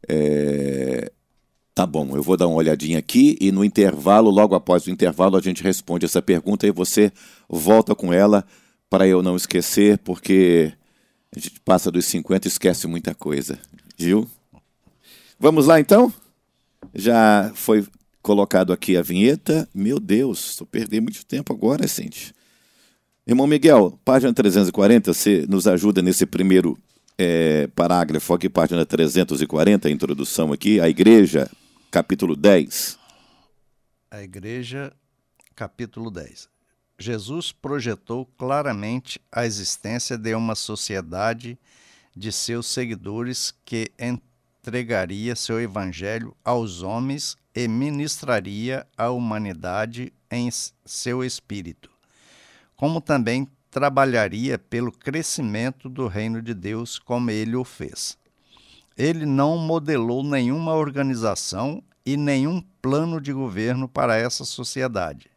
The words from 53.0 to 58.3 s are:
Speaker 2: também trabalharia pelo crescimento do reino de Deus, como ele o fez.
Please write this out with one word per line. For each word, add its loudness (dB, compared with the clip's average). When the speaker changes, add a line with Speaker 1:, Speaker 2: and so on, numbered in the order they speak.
Speaker 2:
também -2
trabalharia -2
pelo -6
crescimento -8
do -8
reino -6
de -10
Deus, -10
como -4
ele -4
o -4
fez. -14